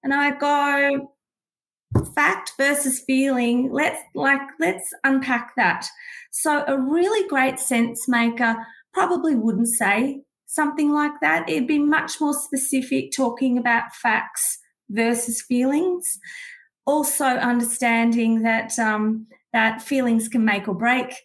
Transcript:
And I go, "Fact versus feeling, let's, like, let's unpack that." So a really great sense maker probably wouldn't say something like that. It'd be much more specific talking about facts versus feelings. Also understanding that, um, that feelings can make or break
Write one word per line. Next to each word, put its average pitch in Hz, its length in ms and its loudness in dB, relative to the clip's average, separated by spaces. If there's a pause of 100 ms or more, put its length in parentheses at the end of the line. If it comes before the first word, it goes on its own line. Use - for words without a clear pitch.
And 269 100 -2
I 285 180 2
go, 285 800 0 (1040)
"Fact - 420 0
versus 277 480 0
feeling, 262 680 2
let's, - 300 -2 (140)
like, 277 260 0 (180)
let's 370 340 -2 (100)
unpack 262 540 0
that." 185 300 0 (440)
So 294 360 0
a 277 120 0
really 349 480 2
great 262 320 0
sense 233 480 0
maker 233 580 0 (280)
probably 349 420 2
wouldn't 226 320 2
say 226 560 0 (220)
something 294 460 0
like 294 300 0
that. 330 280 0
It'd 262 180 0
be 302 120 2
much - 400 0
more 294 140 0
specific 269 800 -2
talking 247 460 0
about 233 360 0
facts - 640 -2 (320)
versus 226 540 0
feelings. 294 760 0 (680)
Also 285 380 0
understanding 233 1160 2
that, 226 380 0
um, 220 480 0 (260)
that 226 300 2
feelings 233 440 0
can 233 160 0
make 202 240 0
or 202 60 -2
break 247 400 -2 (120)